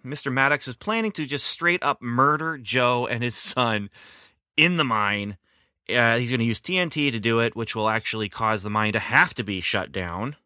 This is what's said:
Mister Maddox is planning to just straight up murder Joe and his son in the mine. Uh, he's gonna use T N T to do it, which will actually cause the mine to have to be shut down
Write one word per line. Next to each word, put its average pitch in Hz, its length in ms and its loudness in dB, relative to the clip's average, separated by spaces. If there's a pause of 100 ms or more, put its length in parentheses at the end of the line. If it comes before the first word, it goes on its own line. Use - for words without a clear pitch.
Mister 135 280 -6
Maddox 135 380 2
is 120 60 -6
planning 220 380 -2
to 156 120 -4
just 139 220 -4
straight 175 360 0
up 139 200 0
murder 143 560 0
Joe 123 480 2
and 117 160 -2
his 120 140 -2
son 110 520 0 (680)
in 170 200 4
the 156 80 2
mine. 104 520 -2 (520)
Uh, 117 300 4
he's 120 120 -2
gonna 123 120 0
use 113 180 0
T 185 160 -4
N 175 140 0
T 143 200 0
to 113 100 -4
do 113 180 2
it, 117 160 2
which 113 220 -6
will 110 120 0
actually 110 400 -2
cause 110 340 0
the 104 80 -6
mine 107 240 0
to 110 40 2
have 139 360 4
to 117 100 -6
be 95 160 -4
shut - 320 -4
down 95 420 -6 (120)